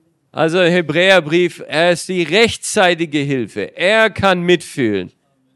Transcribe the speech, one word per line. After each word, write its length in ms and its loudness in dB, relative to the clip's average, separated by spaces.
Also 280 0
Hebräerbrief, 1040 2
er 260 0
ist 180 -4
die 140 -2
rechtzeitige 960 0
Hilfe. 560 -4
Er 340 2
kann 320 0
mitfühlen. 680 -2